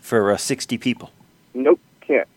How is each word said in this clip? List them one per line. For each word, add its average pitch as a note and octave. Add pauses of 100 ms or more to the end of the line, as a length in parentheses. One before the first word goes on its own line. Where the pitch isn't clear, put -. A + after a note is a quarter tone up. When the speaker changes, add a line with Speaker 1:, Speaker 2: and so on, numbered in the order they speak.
Speaker 1:
for, G#2
uh, G2
sixty -
people. - (420)
Speaker 2:
Nope, - (220)
can't. B2+